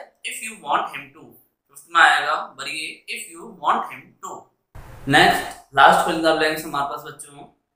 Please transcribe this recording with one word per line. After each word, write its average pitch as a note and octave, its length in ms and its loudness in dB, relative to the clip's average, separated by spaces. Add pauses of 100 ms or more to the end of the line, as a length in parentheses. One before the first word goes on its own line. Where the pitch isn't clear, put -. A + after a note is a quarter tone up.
(280)
if B3 160 -12
you A3 220 -16
want D#3 280 -2
him C3+ 200 -14
to, D#3+ 100 -20 (460)
फिफ्थ - 200 -20
में E3+ 120 2
आएगा, D3 320 4 (240)
भरिए D#3 580 -10
if - 160 -16
you F#3 180 -18 (140)
want G3 280 0
him B2+ 120 -16 (200)
to। F#3 140 -12 (720)
नेक्स्ट - 680 2
लास्ट D3+ 300 6
fill E3 140 -2
in D#3+ 80 2
the D#3+ 100 4
blanks D#3 260 -2
हमारे C#3+ 300 -6
पास D3 120 -14
बच्चों, C#3+ 440 -20 (260)